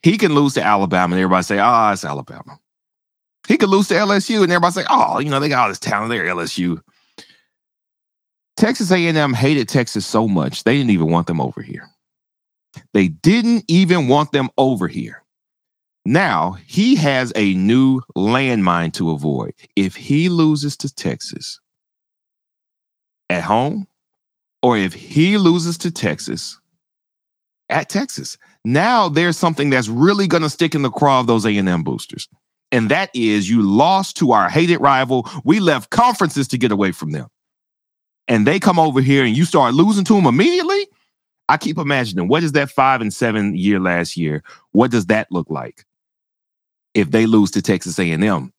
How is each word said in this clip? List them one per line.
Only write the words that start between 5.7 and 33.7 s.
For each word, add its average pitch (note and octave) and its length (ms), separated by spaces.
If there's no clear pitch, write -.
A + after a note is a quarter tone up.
talent G#2+ 320
there, F#2+ 160
L F2+ 120
S E2 200
U." F2 220
Texas G#3+ 360
A F3 160
and D#3+ 100
M C#3+ 160
hated C3 360
Texas A2+ 360
so A2+ 220
much, E2 380
they B2 100
didn't C3+ 140
even E2 200
want E2+ 180
them E2 120
over B1+ 220
here. - 280
They - 140
didn't A3+ 600
even E3+ 400
want D3 240
them C3+ 240
over B2+ 320
here. - 340
Now, G2 600
he A#3+ 300
has C3+ 400
a G2+ 180
new B2+ 480
landmine G2 760
to E2 180
avoid. C#2+ 420
If F#2+ 180
he C#3+ 320
loses D#3 500
to - 160
Texas - 680
at F2 140
home, C3+ 440
or B2 160
if F#2+ 160
he F#3 440
loses E3+ 420
to F3 120
Texas - 680
at D3 180
Texas, - 500
now F#3+ 420
there's E3 300
something D3 320
that's B2+ 180
really F#3 400
gonna D#3+ 220
stick D#3+ 260
in C#3+ 60
the C3 100
craw C#3 300
of A#2 60
those A2+ 180
A G#2+ 120
and F#2+ 120
M E2+ 140
boosters. - 440
And A2+ 160
that F#3 240
is, G#2 360
you A2+ 120
lost D3 560